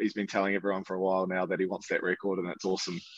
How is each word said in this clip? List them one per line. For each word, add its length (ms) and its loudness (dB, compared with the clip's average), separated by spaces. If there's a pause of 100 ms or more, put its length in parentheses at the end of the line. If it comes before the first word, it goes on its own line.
he's 140 0
been 120 -2
telling 280 2
everyone 300 0
for 100 -4
a 60 -2
while 260 4
now 180 0
that 160 0
he 60 4
wants 220 -6
that 140 2
record, 360 0
and 100 -4
it's 160 -6
awesome 340 -2 (200)